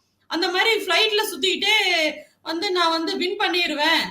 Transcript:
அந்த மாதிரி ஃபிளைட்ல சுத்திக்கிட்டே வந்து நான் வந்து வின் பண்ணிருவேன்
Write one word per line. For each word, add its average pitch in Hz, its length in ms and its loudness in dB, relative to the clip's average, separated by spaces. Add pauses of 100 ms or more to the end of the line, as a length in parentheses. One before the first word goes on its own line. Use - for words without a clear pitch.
(300)
அந்த 349 180 -2
மாதிரி 392 240 2 (120)
ஃபிளைட்ல 415 380 2
சுத்திக்கிட்டே 392 560 0 (640)
வந்து 339 280 -4
நான் 349 200 2
வந்து 330 260 -2
வின் 381 220 -4
பண்ணிருவேன் 330 720 0